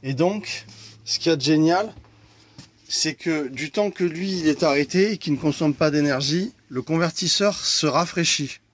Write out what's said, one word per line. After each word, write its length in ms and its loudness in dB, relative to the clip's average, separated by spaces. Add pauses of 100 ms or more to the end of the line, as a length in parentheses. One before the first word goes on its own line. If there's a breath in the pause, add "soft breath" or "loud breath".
Et 100 -4
donc, 520 -2 (400 loud breath)
ce 120 -4
qu'il 120 0
y 40 4
a 40 0
de 40 -6
génial, 520 2 (1000 loud breath)
c'est 200 -2
que 340 -2
du 240 -10
temps 180 0
que 140 -4
lui 360 -2
il 100 4
est 140 2
arrêté 500 2
et 40 -6
qu'il 140 -4
ne 60 2
consomme 360 0
pas 180 2
d'énergie, 640 0 (140)
le 140 -6
convertisseur 760 0
se 320 -2
rafraîchit. 720 0 (140)